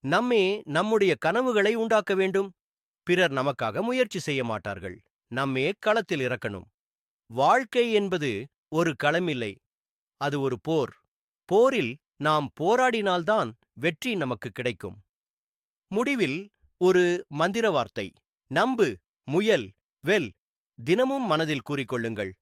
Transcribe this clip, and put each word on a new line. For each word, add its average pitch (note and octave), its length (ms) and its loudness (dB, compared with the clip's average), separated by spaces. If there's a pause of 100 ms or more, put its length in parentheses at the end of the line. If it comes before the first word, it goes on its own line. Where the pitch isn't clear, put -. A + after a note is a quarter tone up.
நம்மே G#3 600 2
நம்முடைய F#3+ 500 2
கனவுகளை G#3+ 600 0
உண்டாக்க A3 400 0
வேண்டும். F#3+ 380 0 (500)
பிறர் F3 300 2
நமக்காக C3 500 -2
முயற்சி B3 360 -2
செய்ய C3+ 260 -2
மாட்டார்கள். G2 580 -8 (260)
நம்மே C3+ 500 -2
களத்தில் G#3+ 420 0
இறக்கணும். A2+ 440 -4 (640)
வாழ்க்கை A3+ 680 2
என்பது D#3 540 -2 (220)
ஒரு D#3+ 340 0
களமில்லை, D3 540 0 (600)
அது C#3+ 240 -2
ஒரு B2 200 -2
போர். D3+ 360 -2 (480)
போரில் F#3+ 520 2 (200)
நாம் D3+ 340 0 (100)
போராடினால்தான் G3+ 920 0 (200)
வெற்றி E3+ 420 -4
நமக்கு B2+ 360 -4
கிடைக்கும். G#2 480 -8 (920)
முடிவில் G3+ 640 -2 (260)
ஒரு F3+ 520 4
மந்திர F#3+ 420 0
வார்த்தை, A2+ 420 -2 (340)
"நம்பு, F#3 500 0 (280)
முயல், D#3 460 0 (360)
வெல்." D#3+ 240 0 (540)
தினமும் B3+ 420 0
மனதில் D3+ 440 0
கூறிக்கொள்ளுங்கள். A2+ 720 -4